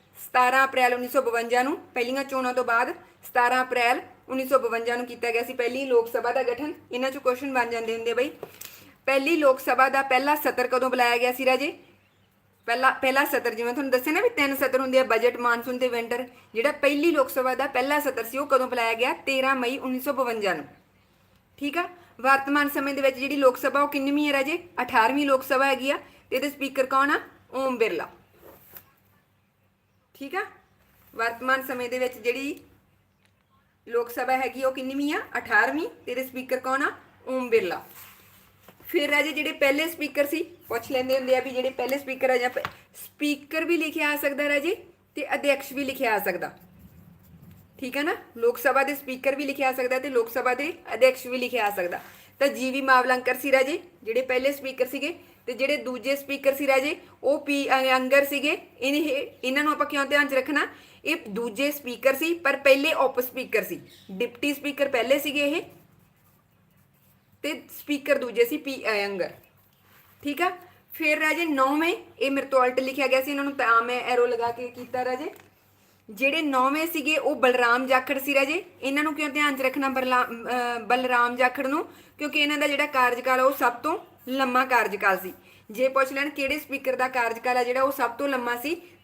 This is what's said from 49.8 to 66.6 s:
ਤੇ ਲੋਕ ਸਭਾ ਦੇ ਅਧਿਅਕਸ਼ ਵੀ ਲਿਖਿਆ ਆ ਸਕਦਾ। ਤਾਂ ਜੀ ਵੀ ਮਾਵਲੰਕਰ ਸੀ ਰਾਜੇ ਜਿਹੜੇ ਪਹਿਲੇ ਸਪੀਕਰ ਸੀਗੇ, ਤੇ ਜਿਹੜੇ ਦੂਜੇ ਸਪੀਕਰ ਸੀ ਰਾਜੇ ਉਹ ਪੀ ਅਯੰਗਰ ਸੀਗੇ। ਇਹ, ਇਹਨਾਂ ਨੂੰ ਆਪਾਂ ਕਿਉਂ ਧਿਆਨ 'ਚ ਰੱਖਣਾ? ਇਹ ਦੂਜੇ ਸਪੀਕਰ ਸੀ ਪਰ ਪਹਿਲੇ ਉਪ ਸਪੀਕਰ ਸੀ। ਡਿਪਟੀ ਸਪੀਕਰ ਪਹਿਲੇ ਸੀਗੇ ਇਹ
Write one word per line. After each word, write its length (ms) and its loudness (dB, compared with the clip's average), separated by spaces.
ਤੇ 100 -4
ਲੋਕ 200 0
ਸਭਾ 240 0
ਦੇ 200 -4
ਅਧਿਅਕਸ਼ 340 4
ਵੀ 100 -4
ਲਿਖਿਆ 280 -2
ਆ 40 0
ਸਕਦਾ। 300 -4
ਤਾਂ 80 4
ਜੀ 240 -2
ਵੀ 100 -2
ਮਾਵਲੰਕਰ 540 4
ਸੀ 160 -2
ਰਾਜੇ 280 4
ਜਿਹੜੇ 180 0
ਪਹਿਲੇ 300 0
ਸਪੀਕਰ 340 -4
ਸੀਗੇ, 340 -6
ਤੇ 60 -6
ਜਿਹੜੇ 240 0
ਦੂਜੇ 380 -4
ਸਪੀਕਰ 400 0
ਸੀ 120 -2
ਰਾਜੇ 280 2
ਉਹ 160 2
ਪੀ 300 -2
ਅਯੰਗਰ 560 4
ਸੀਗੇ। 320 -2
ਇਹ, 480 0
ਇਹਨਾਂ 200 0
ਨੂੰ 100 2
ਆਪਾਂ 120 0
ਕਿਉਂ 200 -2
ਧਿਆਨ 220 2
'ਚ 60 -4
ਰੱਖਣਾ? 340 0
ਇਹ 100 0
ਦੂਜੇ 420 -2
ਸਪੀਕਰ 440 -2
ਸੀ 180 -2
ਪਰ 240 0
ਪਹਿਲੇ 360 4
ਉਪ 260 0
ਸਪੀਕਰ 440 -2
ਸੀ। 180 -10
ਡਿਪਟੀ 420 -4
ਸਪੀਕਰ 340 -4
ਪਹਿਲੇ 320 2
ਸੀਗੇ 280 -2
ਇਹ 140 -2